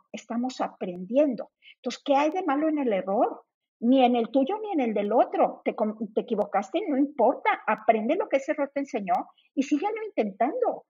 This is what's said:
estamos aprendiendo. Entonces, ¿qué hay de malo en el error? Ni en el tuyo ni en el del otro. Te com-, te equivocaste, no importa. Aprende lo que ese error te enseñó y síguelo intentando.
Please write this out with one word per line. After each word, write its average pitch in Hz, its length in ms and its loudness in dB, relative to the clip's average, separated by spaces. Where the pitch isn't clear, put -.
estamos 240 480 -6
aprendiendo. 190 920 -2
Entonces, - 300 -10
¿qué 285 100 2
hay 302 160 2
de 370 120 -4
malo 302 260 0
en 302 100 -2
el 247 140 0
error? 196 500 0
Ni 262 160 6
en 240 140 6
el 226 140 0
tuyo 277 320 2
ni 415 100 -8
en 339 80 0
el 233 140 0
del 202 180 -2
otro. 277 540 2
Te 226 100 -2
com-, 214 220 -2
te 220 80 -2
equivocaste, 208 680 -2
no 277 100 0
importa. 277 520 2
Aprende 220 480 2
lo 415 140 -2
que 277 80 2
ese 269 160 -2
error 277 200 -4
te 277 60 -4
enseñó 202 360 -2
y 269 100 0
síguelo 392 420 -2
intentando. 302 840 -2